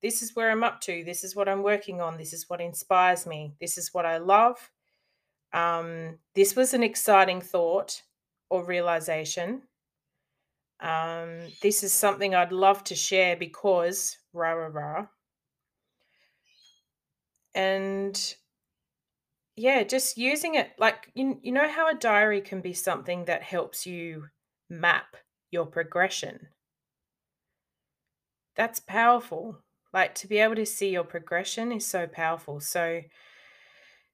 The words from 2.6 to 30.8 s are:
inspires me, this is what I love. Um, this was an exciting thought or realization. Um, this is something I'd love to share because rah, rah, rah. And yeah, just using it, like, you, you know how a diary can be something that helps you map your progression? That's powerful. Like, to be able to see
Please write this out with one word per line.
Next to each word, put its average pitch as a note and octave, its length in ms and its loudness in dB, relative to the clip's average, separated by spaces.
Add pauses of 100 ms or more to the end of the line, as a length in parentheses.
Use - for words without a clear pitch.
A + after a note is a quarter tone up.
inspires F3+ 640 2
me, D3+ 340 -10
this E3+ 180 -6
is F3 160 -8
what F3 100 0
I E3 140 0
love. G#3 520 4 (840)
Um, E3 640 -2 (160)
this G3 200 4
was C4 200 4
an A#3+ 80 4
exciting F#3+ 580 4
thought F3 640 -2 (480)
or F3+ 140 0
realization. F3 960 -2 (1200)
Um, E3 560 -6 (240)
this G3+ 220 2
is G3 80 0
something G3 420 2
I'd F3 160 4
love F#3+ 340 4
to F3+ 120 -8
share F3+ 400 2
because F3 800 0 (140)
rah, E3 200 -2
rah, E3 140 -4
rah. D3+ 400 -8 (2500)
And G3 800 -2 (1200)
yeah, B3 300 4
just B3+ 340 -2
using D4 380 0
it, - 220 0
like, - 360 2
you, C4+ 280 -2
you B3 100 -6
know C#4+ 160 2
how D#4 200 2
a D#4 60 2
diary G#3+ 460 4
can G3 200 -8
be F3+ 120 -8
something F3 540 -4
that F3 160 -2
helps - 440 -6
you E3+ 380 -12 (440)
map F3 480 0 (360)
your E3+ 140 -2
progression? E3+ 840 -2 (2000)
That's A3+ 240 -2
powerful. A3+ 800 0 (340)
Like, F3+ 240 0
to - 100 -12
be G#3 120 0
able A3 180 4
to G#3+ 100 -2
see G3+ 240 -2